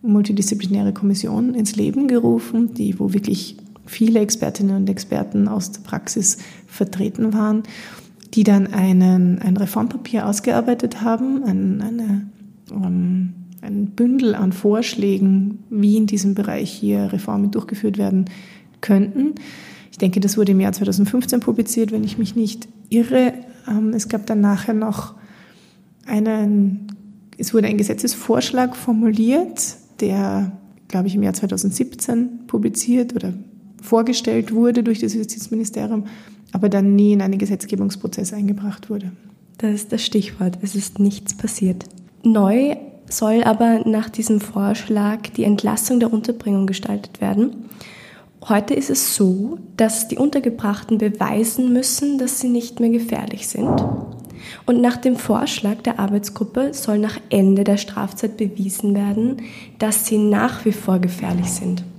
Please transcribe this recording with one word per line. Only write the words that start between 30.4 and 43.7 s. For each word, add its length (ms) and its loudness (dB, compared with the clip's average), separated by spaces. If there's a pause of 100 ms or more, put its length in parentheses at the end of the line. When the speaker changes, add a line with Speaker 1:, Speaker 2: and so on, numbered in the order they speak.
Speaker 1:
glaube 180 0
ich, 80 -2
im 80 2
Jahr 100 2
zweitausendsiebzehn 1160 -2
publiziert 640 0
oder 180 -4 (480)
vorgestellt 720 0
wurde 300 4
durch 160 0
das 160 -2
Justizministerium, 880 -4 (520)
aber 140 4
dann 260 4
nie 160 8
in 80 6
einen 160 0
Gesetzgebungsprozess 960 -4
eingebracht 560 -4
wurde. 240 -6 (460)
Speaker 2:
Das 160 0
ist 180 -6
das 100 -2
Stichwort. 600 -2
Es 120 -6
ist 240 -6
nichts 380 0
passiert. 480 -2 (400)
Neu 520 4 (340)
soll 340 2
aber 420 4